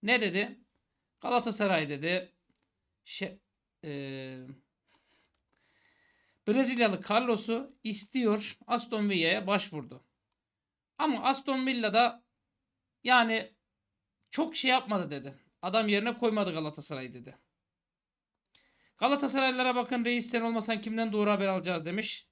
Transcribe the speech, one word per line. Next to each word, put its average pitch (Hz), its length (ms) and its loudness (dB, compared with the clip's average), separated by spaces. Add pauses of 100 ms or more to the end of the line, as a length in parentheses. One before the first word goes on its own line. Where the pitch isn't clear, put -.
Ne 240 180 2
dedi? 202 380 -2 (600)
Galatasaray 208 680 0
dedi, 170 440 -4 (720)
"Şe-, - 340 -10 (440)
e, 156 80 -10 (2500)
Brezilyalı 233 600 2
Carlos'u 233 760 0
istiyor, 214 760 -2 (100)
Aston 226 420 0
Villa'ya 185 380 2
başvurdu. 156 580 -4 (920)
Ama 277 260 0
Aston 262 440 0
Villa'da 233 560 2 (800)
yani 233 500 4 (800)
çok 320 240 -2
şey 262 160 2
yapmadı." 202 400 0
dedi. 143 280 -10 (220)
"Adam 208 260 2
yerine 208 300 2
koymadı 214 360 0
Galatasaray." 147 600 -8
dedi. 123 240 -18 (1600)
"Galatasaraylılara 262 800 2
bakın 240 300 0
reis 240 260 0
sen 240 100 2
olmasan 226 400 -2
kimden 220 320 -2
doğru 208 180 4
haber 196 160 2
alacağız?" 180 380 -2
demiş. 196 460 -6